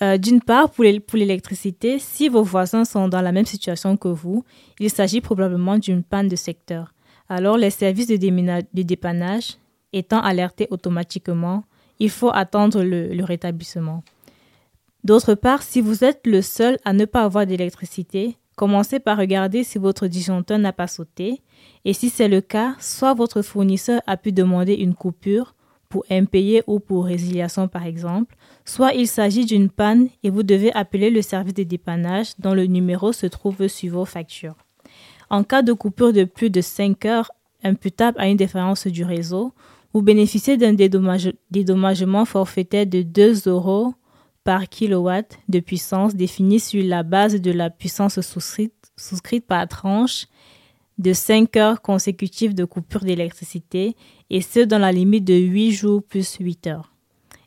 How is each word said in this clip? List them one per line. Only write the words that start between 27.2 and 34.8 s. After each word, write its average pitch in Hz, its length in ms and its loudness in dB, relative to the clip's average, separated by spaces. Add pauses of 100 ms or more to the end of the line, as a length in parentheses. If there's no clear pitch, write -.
par 175 200 -8
exemple, 170 500 -6 (280)
soit - 280 0
il 247 160 0
s'agit 214 380 0
d'une 202 240 4
panne 226 380 2 (140)
et 202 80 0
vous 202 120 0
devez 202 320 2
appeler 202 340 0
le 226 140 2
service 190 320 -6
de 196 80 -4
dépannage 175 760 -4
dont 190 160 0
le 185 120 2
numéro 180 460 0
se 220 140 -4
trouve 196 420 -4
sur 175 260 -8
vos 180 100 -2
factures. 165 520 -14 (760)